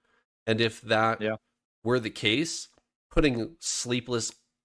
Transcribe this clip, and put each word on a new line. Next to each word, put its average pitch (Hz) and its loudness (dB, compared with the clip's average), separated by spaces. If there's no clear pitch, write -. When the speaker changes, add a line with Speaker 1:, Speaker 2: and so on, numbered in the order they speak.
Speaker 1:
And 113 2
if 113 -2
that 110 0
Speaker 2:
Yeah. 107 -2
Speaker 1:
were 120 2
the 110 -4
case, 123 -2
putting 131 2
Sleepless 120 -4